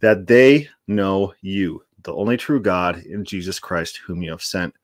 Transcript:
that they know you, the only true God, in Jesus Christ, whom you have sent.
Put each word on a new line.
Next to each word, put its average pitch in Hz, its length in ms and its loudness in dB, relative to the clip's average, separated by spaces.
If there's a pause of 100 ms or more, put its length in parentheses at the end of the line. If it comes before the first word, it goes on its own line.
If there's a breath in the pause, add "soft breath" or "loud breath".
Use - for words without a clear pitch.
that 104 280 2
they 135 400 6 (180)
know 98 560 -2
you, 95 400 -6 (220)
the 82 100 -10
only 113 220 -2
true 143 240 -4
God, 90 440 -2
in 101 200 -12
Jesus 95 340 -10
Christ, - 400 -8
whom 87 240 -10
you 80 80 -10
have 80 120 -12
sent. 90 300 -8 (120)